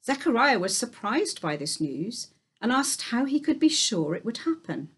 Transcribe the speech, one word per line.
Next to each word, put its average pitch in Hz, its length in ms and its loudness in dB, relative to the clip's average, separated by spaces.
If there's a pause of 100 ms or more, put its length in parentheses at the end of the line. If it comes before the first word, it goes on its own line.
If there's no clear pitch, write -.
Zechariah 269 520 4
was 190 180 0
surprised 240 640 -2
by 151 140 -2
this 147 240 -6
news 156 500 -4 (320)
and 220 100 0
asked 269 320 0
how 247 220 0
he 277 140 0
could 311 200 0
be 311 100 6
sure 165 460 0
it - 80 -8
would 233 140 -4
happen. 175 600 -4